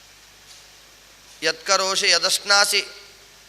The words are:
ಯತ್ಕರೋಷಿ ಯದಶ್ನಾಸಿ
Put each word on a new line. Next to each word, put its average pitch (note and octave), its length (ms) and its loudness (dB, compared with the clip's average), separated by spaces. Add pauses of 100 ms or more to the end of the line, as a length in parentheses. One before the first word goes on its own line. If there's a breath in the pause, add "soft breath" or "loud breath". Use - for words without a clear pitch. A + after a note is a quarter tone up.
(1400)
ಯತ್ಕರೋಷಿ F#3+ 680 -2
ಯದಶ್ನಾಸಿ G3 880 0 (520)